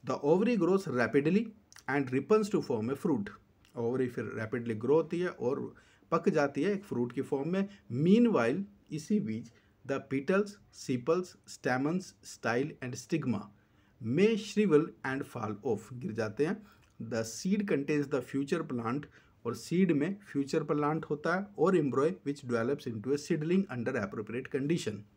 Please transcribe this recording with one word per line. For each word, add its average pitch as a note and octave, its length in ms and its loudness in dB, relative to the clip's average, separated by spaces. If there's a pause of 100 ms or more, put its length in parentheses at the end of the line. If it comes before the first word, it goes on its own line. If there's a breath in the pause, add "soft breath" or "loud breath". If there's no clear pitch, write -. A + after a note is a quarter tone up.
The C3 180 -4
ovary F#3 320 4
grows F#3+ 320 2
rapidly C#3+ 600 2 (400)
and C3 260 0
ripens G3+ 400 2
to D#3+ 80 2
form A2+ 300 -2
a C#3 40 -2 (100)
fruit. A#2+ 240 0 (480)
ओवरी B2 300 0
फिर A#2+ 280 -8
रैपिडली A2+ 380 -4 (120)
ग्रो C#3 100 6
होती E3 240 2
है F3 100 -2
और B2+ 440 -4 (380 soft breath)
पक E3+ 180 4
जाती C#3+ 340 2
है G3+ 100 0
एक G3+ 100 -4
फ्रूट B2 280 -2
की C3+ 100 -6
फॉर्म C#3 280 -2
में। G3 180 0 (240 loud breath)
Meanwhile, E3+ 720 4 (300)
इसी E3+ 280 -2
बीच A2+ 300 -6 (380 soft breath)
the C3+ 120 -2 (140)
petals, F#3+ 380 0 (300)
sepals, D3+ 500 -2 (220)
stamens, C#3 580 -2 (100)
style B2+ 480 -2 (140)
and B2+ 120 -8
stigma B2+ 460 -2 (640 soft breath)
may F3+ 400 4
shrivel E3+ 420 4 (260)
and C#3 200 -4
fall A2 240 -6 (180)
off, - 200 -8
गिर A#2+ 180 -8
जाते G#2+ 340 0
हैं। F3+ 160 -4 (480 loud breath)
The A2+ 220 0
seed G3+ 400 0
contains D3 420 0
the C3+ 80 0 (120)
future C#3+ 300 -2 (100)
plant, A#2+ 320 -2 (400 soft breath)
और A#2 100 -4
सीड F3 360 2
में D#3 240 2 (160)
फ्यूचर C#3+ 320 0
प्लांट D#3 420 0
होता D#3+ 300 -2
है G3 100 -2 (140)
और F3+ 180 4
embryo D3 360 2 (140)
which C#3+ 180 -4
develops A#2+ 460 -2
into A2 220 -4
a D3 120 0
seedling F3 400 2 (100)
under A#2+ 180 -2 (100)
appropriate A2+ 480 -6
condition. C#3 440 -2 (220)